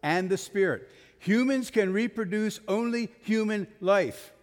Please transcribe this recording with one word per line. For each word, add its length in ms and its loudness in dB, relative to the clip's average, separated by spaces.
and 260 0
the 80 2
Spirit. 520 -2
Humans 520 2
can 220 2
reproduce 720 -2
only 440 -2
human 440 0
life 640 0